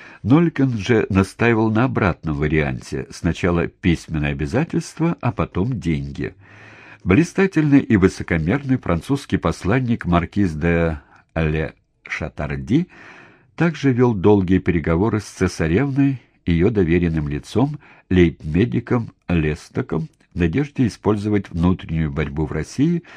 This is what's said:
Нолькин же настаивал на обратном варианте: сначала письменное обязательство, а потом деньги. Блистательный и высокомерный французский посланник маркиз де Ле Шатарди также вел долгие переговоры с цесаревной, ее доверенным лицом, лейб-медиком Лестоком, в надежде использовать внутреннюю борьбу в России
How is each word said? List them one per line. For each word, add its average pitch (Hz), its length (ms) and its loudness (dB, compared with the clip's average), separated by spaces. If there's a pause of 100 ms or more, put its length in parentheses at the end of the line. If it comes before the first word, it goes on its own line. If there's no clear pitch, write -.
(240)
Нолькин 135 540 4
же 107 320 2
настаивал 110 600 2
на 110 120 2
обратном 104 520 0
варианте: 71 760 -2
сначала 85 560 -2
письменное 76 640 -2
обязательство, 143 880 -4
а 123 140 -2
потом 113 460 -2
деньги. 71 560 -4 (680)
Блистательный 151 760 2
и 117 180 4
высокомерный 98 800 0
французский 92 600 -2
посланник 113 680 -2
маркиз 85 480 0
де 82 460 0 (360)
Ле 78 380 -2 (340)
Шатарди 73 800 -4 (680)
также 156 360 0
вел 123 220 2
долгие 95 460 4
переговоры 87 600 0
с - 60 -8
цесаревной, 131 960 0 (240)
ее 85 240 2
доверенным 85 580 0
лицом, 110 500 -4 (320)
лейб-медиком 95 1000 0 (160)
Лестоком, 85 800 -2 (260)
в - 40 -12
надежде 131 500 0
использовать 104 600 -2
внутреннюю 82 640 -2
борьбу 73 340 -4
в 71 60 -6
России 143 520 -2 (140)